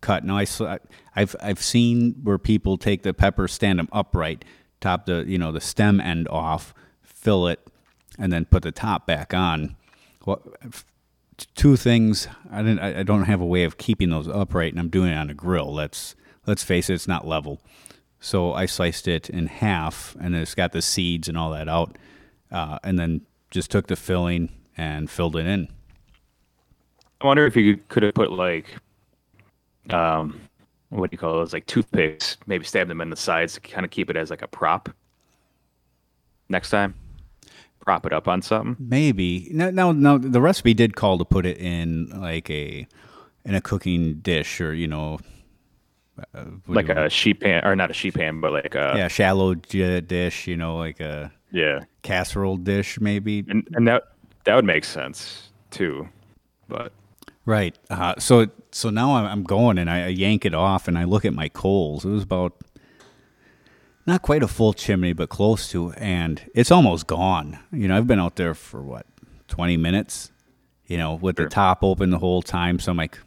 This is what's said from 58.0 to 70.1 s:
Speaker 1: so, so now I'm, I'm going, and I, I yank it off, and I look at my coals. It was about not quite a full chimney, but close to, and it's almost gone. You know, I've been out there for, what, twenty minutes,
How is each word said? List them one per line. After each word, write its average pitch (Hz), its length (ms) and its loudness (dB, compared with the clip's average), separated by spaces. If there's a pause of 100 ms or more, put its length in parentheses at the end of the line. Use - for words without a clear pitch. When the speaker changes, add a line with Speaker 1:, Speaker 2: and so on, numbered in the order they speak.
Speaker 1:
so, 117 300 6 (240)
so - 180 -4
now 120 240 2
I'm, 117 100 2
I'm 104 200 -4
going, 101 340 4
and 85 100 0
I, 87 160 0
I 90 40 -4
yank 95 360 2
it 90 100 0
off, 92 320 2
and 87 120 0
I 87 60 0
look 98 200 2
at 98 80 2
my 76 160 -4
coals. 85 560 0
It 95 60 -2
was 104 140 -2
about 90 360 -2 (1500)
not 175 140 2
quite 151 220 2
a 113 60 0
full 107 260 4
chimney, 90 400 0
but 80 160 -4
close 104 400 2
to, 87 220 -4
and 87 500 -4 (120)
it's 120 160 4
almost 107 360 6
gone. 85 520 -2 (140)
You 113 160 -2
know, 92 80 4
I've 113 100 4
been 120 120 4
out 87 180 -2
there 85 180 -2
for, - 280 -16
what, 64 240 -14 (400)
twenty 87 320 0
minutes, 87 520 -2 (560)